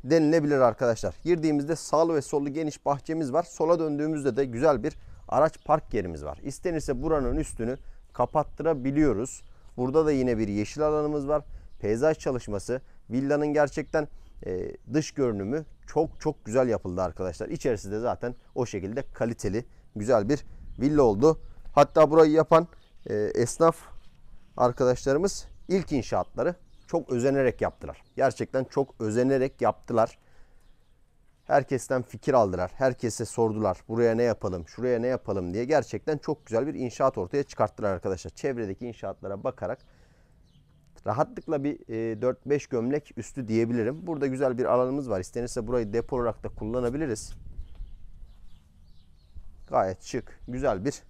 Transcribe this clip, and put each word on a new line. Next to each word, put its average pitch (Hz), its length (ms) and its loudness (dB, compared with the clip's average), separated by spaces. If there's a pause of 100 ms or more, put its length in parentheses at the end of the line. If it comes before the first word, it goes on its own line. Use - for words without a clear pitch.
denilebilir 147 560 4
arkadaşlar. 117 640 2
Girdiğimizde 156 520 0
sağlı 165 400 2
ve 143 60 2
sollu 143 320 -2
geniş 151 320 -6
bahçemiz 143 480 -2
var. 165 100 2
Sola 170 360 2
döndüğümüzde 147 580 0
de 139 80 2
güzel 127 380 2
bir 151 140 -4 (300)
araç 151 380 2
park 151 280 0
yerimiz 85 320 -4
var. 73 180 -10
İstenirse 143 600 -4
buranın 147 340 0
üstünü 131 400 -4 (360)
kapattırabiliyoruz. 139 1300 0 (340)
Burada 131 280 2
da 151 60 4
yine 127 260 2
bir 110 100 0
yeşil 104 400 -2
alanımız 151 400 0
var. 147 160 0 (360)
Peyzaj 120 380 2
çalışması, 120 640 -4 (280)
villanın 139 380 0
gerçekten, 147 600 0 (380)
e, 92 260 -6 (220)
dış 151 180 0
görünümü 120 540 -2 (220)
çok - 340 -2
çok - 240 -4
güzel 127 240 2
yapıldı 92 320 -2
arkadaşlar. 92 480 -4
İçerisi 110 420 -4
de 107 80 -4
zaten 120 360 -4 (200)
o 127 100 -2
şekilde 107 380 -6 (100)
kaliteli, 113 520 -4 (300)
güzel 107 340 2
bir 143 160 0 (340)
villa 147 220 4
oldu. 127 380 6 (340)
Hatta 147 380 6
burayı 160 200 10
yapan, 160 360 6 (420)
e, - 60 -2
esnaf 120 640 2 (800)
arkadaşlarımız 127 880 2 (200)
ilk 180 240 0
inşaatları 120 640 -2 (320)
çok - 220 -4
özenerek 131 520 2
yaptılar. 78 420 -6 (120)
Gerçekten 131 480 0
çok 135 360 -2
özenerek 127 640 2
yaptılar. 113 580 0 (1300)
Herkesten 135 560 0
fikir 120 320 -4
aldılar. 90 420 4
Herkese 123 500 -2
sordular. 107 520 0 (100)
"Buraya 113 280 4
ne 120 80 2
yapalım, 98 440 -2
şuraya 120 320 -2
ne 120 80 -2
yapalım?" 98 460 -2
diye 113 120 -2
gerçekten 143 520 -2
çok - 280 -6
güzel 113 220 0
bir 156 60 -6
inşaat 131 440 -2
ortaya 117 260 -2
çıkarttılar 107 480 -2
arkadaşlar. 92 400 -4
Çevredeki 120 560 -6
inşaatlara 98 560 -10
bakarak 123 360 -6 (1300)
rahatlıkla 143 580 -2
bir, - 260 -6
e, 113 320 -4
dört 127 240 -2
beş 139 220 0
gömlek 131 500 -2
üstü 120 300 -10
diyebilirim. 117 600 0
Burada 143 200 -2
güzel 131 300 0
bir 131 80 0
alanımız 127 440 2
var. 98 100 0
İstenirse 120 480 -6
burayı 117 260 -2
depo 117 220 -2
olarak 120 280 -2
da 107 60 -8
kullanabiliriz. 120 840 -4 (2250)
Gayet 98 340 0
şık, - 440 -8
güzel 123 380 -2
bir - 240 -6